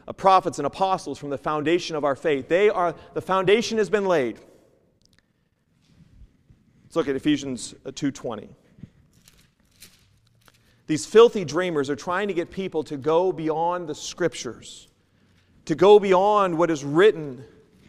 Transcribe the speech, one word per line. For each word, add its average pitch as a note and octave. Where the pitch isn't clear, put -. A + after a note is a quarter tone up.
uh, -
prophets F#3
and C#3+
apostles F3+
from C#3+
the C#3
foundation D#3+
of C#3+
our C#3
faith. C#3
They G3+
are, F3
the D#3
foundation F#3+
has G3+
been G3
laid. C#3+
Let's -
look D#3
at C3+
Ephesians, C3+
uh, C3+
two C#3+
twenty. A#2+
These D3+
filthy A3+
dreamers D3+
are C#3+
trying F#3
to F#3+
get E3
people F3
to D3+
go D#3+
beyond D#3+
the C#3+
Scriptures, -
to D#3+
go G3+
beyond F#3+
what E3
is C#3+
written. D3+